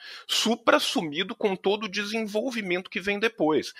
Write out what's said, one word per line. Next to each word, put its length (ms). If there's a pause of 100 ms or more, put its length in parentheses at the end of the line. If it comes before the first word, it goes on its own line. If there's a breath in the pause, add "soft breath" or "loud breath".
(280 loud breath)
suprassumido 1080
com 200
todo 300
o 40
desenvolvimento 1040
que 80
vem 200
depois. 600